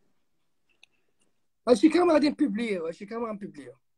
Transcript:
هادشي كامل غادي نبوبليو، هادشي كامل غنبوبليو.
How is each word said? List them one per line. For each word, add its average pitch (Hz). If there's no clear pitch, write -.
هادشي 254
كامل 349
غادي 294
نبوبليو، 214
هادشي 170
كامل 226
غنبوبليو. 156